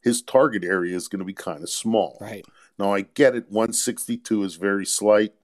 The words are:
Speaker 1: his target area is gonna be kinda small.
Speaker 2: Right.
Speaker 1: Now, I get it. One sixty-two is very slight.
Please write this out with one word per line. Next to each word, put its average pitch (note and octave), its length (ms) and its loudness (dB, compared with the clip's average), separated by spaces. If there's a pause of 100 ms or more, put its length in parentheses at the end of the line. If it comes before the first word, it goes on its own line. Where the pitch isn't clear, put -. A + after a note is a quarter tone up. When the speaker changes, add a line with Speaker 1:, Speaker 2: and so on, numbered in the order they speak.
Speaker 1:
his A#2+ 220 0
target C3 400 2
area F2+ 320 -2
is F2+ 140 -6
gonna F#2+ 160 -8
be G2 100 -10
kinda D#2+ 320 -10
small. A2 540 -2
Speaker 2:
Right. F#2+ 240 -14 (340)
Speaker 1:
Now, G2+ 140 0
I G2 100 0
get B2+ 320 4
it. A#2+ 160 -6
One A2+ 220 0
sixty-two A#2 720 -4
is F2 120 -8
very G2 280 -2
slight. G#2 600 2